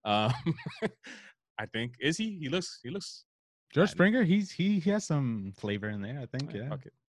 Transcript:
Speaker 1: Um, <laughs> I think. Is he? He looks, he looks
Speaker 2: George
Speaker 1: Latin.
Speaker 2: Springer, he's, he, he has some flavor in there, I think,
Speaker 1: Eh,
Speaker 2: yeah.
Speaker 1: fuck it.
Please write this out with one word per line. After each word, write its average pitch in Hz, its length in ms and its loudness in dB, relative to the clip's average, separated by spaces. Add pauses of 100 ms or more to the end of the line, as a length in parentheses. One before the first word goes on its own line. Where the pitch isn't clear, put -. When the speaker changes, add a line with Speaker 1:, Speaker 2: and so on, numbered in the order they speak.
Speaker 1:
Um, 107 280 4 (480)
<laughs> - 760 -10
I 107 140 -4
think. 120 260 -4
Is 151 180 0
he? 214 220 -4
He 139 100 -4
looks, 180 340 -4
he 120 60 -8
looks - 360 -10 (480)
Speaker 2:
George 180 160 6
Speaker 1:
Latin. - 80 -8
Speaker 2:
Springer, 214 260 6
he's, 190 280 4
he, 196 280 2
he 165 120 2
has 208 140 2
some 113 520 0
flavor 104 320 -2
in 104 120 -4
there, 123 200 -6
I 123 40 -8 (120)
think, 156 180 -6
Speaker 1:
Eh, 98 40 -4
Speaker 2:
yeah. 123 100 -6
Speaker 1:
fuck - 160 -8
it. - 80 -20 (160)